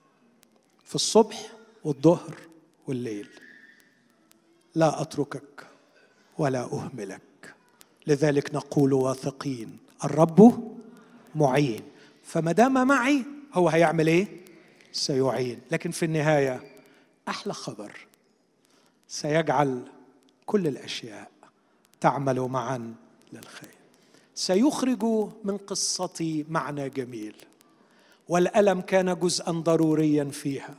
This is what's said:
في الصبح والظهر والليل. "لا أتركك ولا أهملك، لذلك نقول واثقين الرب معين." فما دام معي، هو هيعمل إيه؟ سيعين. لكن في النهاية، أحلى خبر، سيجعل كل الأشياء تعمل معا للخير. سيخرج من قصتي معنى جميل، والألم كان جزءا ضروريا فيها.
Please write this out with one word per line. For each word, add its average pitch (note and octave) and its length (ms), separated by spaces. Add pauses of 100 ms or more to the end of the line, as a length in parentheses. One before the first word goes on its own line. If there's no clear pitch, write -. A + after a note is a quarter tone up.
(840)
في - 100
الصبح - 560 (320)
والظهر D#3 540 (500)
والليل. A#2 420 (1500)
"لا D#3 260
أتركك - 680 (680)
ولا C3 260
أهملك، - 920 (520)
لذلك C#3+ 480
نقول C#3 380
واثقين C3 840 (260)
الرب E3 680 (640)
معين." C3+ 460 (420)
فما E3 280
دام B3+ 360
معي، C4+ 380 (280)
هو F3 160
هيعمل D#3+ 380
إيه؟ F3 360 (480)
سيعين. B2+ 680 (100)
لكن E3 200
في - 140
النهاية، D3 760 (460)
أحلى G3 260
خبر، - 540 (1000)
سيجعل D3 800 (580)
كل F#3+ 220
الأشياء A2+ 640 (680)
تعمل C3+ 380
معا B2 560 (380)
للخير. - 420 (600)
سيخرج A#3 720 (380)
من G3+ 140
قصتي E3+ 920
معنى C#3+ 400
جميل، A#2+ 460 (920)
والألم F#3 520
كان F#3 380
جزءا F3 320
ضروريا D#3 720
فيها. C#3 560